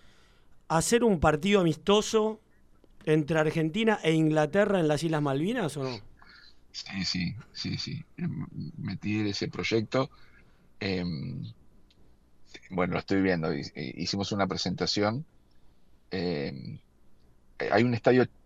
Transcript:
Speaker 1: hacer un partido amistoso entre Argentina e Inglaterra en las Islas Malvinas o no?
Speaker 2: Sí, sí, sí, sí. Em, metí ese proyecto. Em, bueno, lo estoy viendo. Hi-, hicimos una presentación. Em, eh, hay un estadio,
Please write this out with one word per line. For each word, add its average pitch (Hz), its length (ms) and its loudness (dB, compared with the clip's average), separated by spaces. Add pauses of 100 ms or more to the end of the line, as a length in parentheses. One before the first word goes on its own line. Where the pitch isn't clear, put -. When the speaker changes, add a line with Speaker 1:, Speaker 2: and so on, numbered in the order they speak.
(680)
Speaker 1:
hacer 220 380 4
un 196 160 4
partido 175 400 4
amistoso 214 800 2 (640)
entre 156 320 2
Argentina 160 640 2
e 160 100 2
Inglaterra 160 680 4
en 156 80 2
las 151 160 0
Islas 156 180 0
Malvinas 156 540 -2
o 139 80 -6
no? 127 120 -6 (760)
Speaker 2:
Sí, - 320 -8
sí, 90 300 -4 (200)
sí, - 240 -8
sí. - 260 -10 (140)
Em, - 280 -6 (300)
metí 104 440 -4 (100)
ese - 180 -4
proyecto. 113 640 -2 (680)
Em, 90 640 -4 (1300)
bueno, 90 240 -2
lo - 40 -2
estoy 98 240 0
viendo. 85 320 0
Hi-, 71 80 -6 (340)
hicimos 98 360 -4
una 98 140 0
presentación. 98 800 -2 (840)
Em, 80 680 -6 (800)
eh, - 140 -4
hay 104 100 6
un 120 120 2
estadio, 123 320 4 (200)